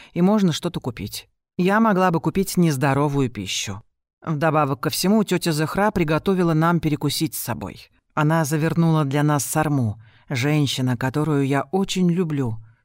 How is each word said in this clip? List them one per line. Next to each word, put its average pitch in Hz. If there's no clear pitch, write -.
и 165
можно 196
что-то 165
купить. -
Я 190
могла 185
бы 165
купить 185
нездоровую 139
пищу. 98
Вдобавок 147
ко 151
всему, 208
тетя 175
Зехра 170
приготовила 170
нам 165
перекусить 147
с -
собой. -
Она 156
завернула 160
для 139
нас 147
сарму, 143
женщина, 131
которую 139
я 139
очень 190
люблю. 151